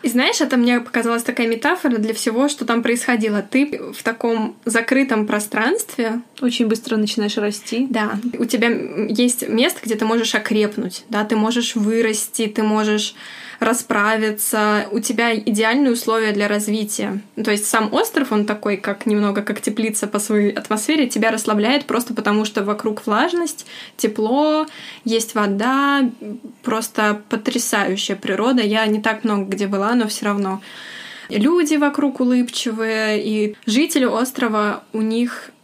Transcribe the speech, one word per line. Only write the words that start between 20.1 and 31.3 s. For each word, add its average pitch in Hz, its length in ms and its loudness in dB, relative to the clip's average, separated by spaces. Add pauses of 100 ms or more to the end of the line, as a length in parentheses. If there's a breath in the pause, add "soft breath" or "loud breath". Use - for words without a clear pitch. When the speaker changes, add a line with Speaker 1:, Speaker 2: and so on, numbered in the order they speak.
Speaker 1:
своей 208 320 2
атмосфере, 240 580 0
тебя 226 220 2
расслабляет 220 540 2
просто 240 300 -2
потому, 214 300 2
что 214 200 -2
вокруг 208 420 -2
влажность, 330 600 0 (300 loud breath)
тепло, 277 720 2 (380 loud breath)
есть 226 320 0
вода, 254 680 2 (600)
просто 214 640 0
потрясающая 202 880 -2
природа. 220 460 0
Я 214 240 2
не 214 140 2
так 220 240 -2
много 208 200 0
где 196 240 -2
была, 202 260 0
но 226 140 2
всё 208 180 -4
равно. 202 340 -2 (680 loud breath)
Люди 302 480 2